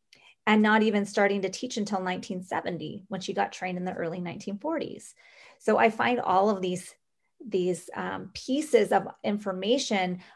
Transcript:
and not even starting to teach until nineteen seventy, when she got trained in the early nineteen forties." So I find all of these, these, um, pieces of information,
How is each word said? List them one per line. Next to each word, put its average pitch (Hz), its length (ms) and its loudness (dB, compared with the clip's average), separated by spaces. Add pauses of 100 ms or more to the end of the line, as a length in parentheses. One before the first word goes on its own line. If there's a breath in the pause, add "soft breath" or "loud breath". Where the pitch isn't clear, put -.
(460 soft breath)
and 214 140 6
not 214 220 6
even 208 240 2
starting 202 360 2
to 190 60 0
teach 247 300 -8
until 202 240 -2
nineteen 185 400 -6
seventy, 180 640 -6
when 190 140 -6
she 190 100 -6
got 196 200 0
trained 185 260 -6
in 180 80 -4
the 185 80 -4
early 175 260 -6
nineteen 196 380 -8
forties." - 560 -6 (460 loud breath)
So - 180 4
I 233 100 8
find 233 320 0
all 190 300 4
of 196 100 0
these, 180 340 -4 (500)
these, 185 520 -2
um, 185 380 -8
pieces 247 580 2
of 196 160 4 (160)
information, 202 960 0 (160 loud breath)